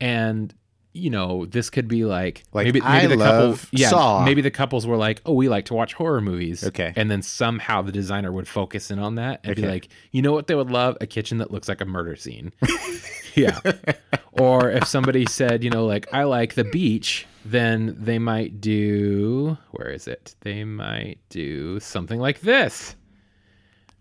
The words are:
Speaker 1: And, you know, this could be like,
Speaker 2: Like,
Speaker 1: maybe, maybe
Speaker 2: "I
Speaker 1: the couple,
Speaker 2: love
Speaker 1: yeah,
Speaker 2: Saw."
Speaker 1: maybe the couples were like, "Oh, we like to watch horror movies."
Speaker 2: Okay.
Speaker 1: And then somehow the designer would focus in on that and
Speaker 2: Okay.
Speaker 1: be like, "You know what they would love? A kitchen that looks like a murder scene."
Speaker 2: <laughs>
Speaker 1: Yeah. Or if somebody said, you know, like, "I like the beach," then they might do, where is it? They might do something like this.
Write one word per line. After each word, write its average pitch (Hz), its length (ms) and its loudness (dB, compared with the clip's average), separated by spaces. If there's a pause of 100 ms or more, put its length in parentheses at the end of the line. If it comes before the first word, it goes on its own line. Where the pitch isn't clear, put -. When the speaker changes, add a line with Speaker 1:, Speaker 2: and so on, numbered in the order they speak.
Speaker 1:
And, 113 540 -2 (400)
you 170 160 -4
know, 92 360 -2
this 113 240 -4
could 120 180 -2
be 113 160 2
like, 92 380 -2 (100)
Speaker 2:
Like, 104 140 0
Speaker 1:
maybe, 123 140 4
maybe 127 80 0
Speaker 2:
"I 160 180 6
Speaker 1:
the 147 100 4
couple, 113 340 6
Speaker 2:
love - 220 -6
Speaker 1:
yeah, 131 180 6
Speaker 2:
Saw." 123 340 6
Speaker 1:
maybe 139 180 4
the 135 80 2
couples 127 360 -2
were 117 100 2
like, 110 300 0
"Oh, 165 80 0
we 131 140 4
like 101 180 0
to - 80 -6
watch 113 180 -2
horror 160 280 0
movies." 90 440 -4
Speaker 2:
Okay. 87 320 -2
Speaker 1:
And 107 140 2
then 101 120 0
somehow 117 600 -2
the 98 100 -6
designer 98 400 -4
would 92 160 -6
focus 101 420 -6
in 101 80 -6
on 104 180 -4
that 120 280 -6
and 107 80 -4
Speaker 2:
Okay. 107 100 -2
Speaker 1:
be 101 60 -2
like, 95 200 -6 (240)
"You 131 100 0
know 143 100 2
what 151 160 0
they 175 80 2
would 131 140 0
love? 123 300 2
A 113 60 -4
kitchen 113 320 -4
that 113 140 -4
looks 98 160 -8
like 98 120 -6
a 101 40 -4
murder 87 320 -6
scene." - 360 -14 (100)
Speaker 2:
<laughs> - 0 - (720)
Speaker 1:
Yeah. - 260 2 (720)
Or 127 380 4
if 120 180 0
somebody 131 380 2
said, 117 360 0
you 120 80 -2
know, 113 160 2
like, 104 260 -2
"I 139 120 0
like 120 300 0
the 123 100 0
beach," 113 600 0 (200)
then 113 520 0
they 113 220 -2
might 113 420 -2
do, 104 960 0 (140)
where - 200 -10
is - 180 -12
it? - 320 -12
They 104 240 -8
might 104 540 -8 (100)
do 78 500 -8
something 98 400 -8
like 135 220 -2
this. 220 560 0 (1040)